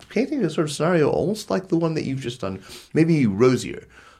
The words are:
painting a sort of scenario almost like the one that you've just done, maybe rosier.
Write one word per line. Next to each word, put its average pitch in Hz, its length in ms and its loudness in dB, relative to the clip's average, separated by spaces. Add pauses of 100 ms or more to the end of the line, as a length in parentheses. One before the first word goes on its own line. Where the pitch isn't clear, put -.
painting 262 360 -2
a 156 60 -2
sort 156 180 -2
of 147 40 -6
scenario 160 380 2
almost - 400 -2
like 190 180 -4
the 170 80 0
one 160 180 0
that - 100 -4
you've 135 160 -6
just 117 200 -10
done, 95 220 -8 (320)
maybe 156 320 4
rosier. 110 600 2 (340)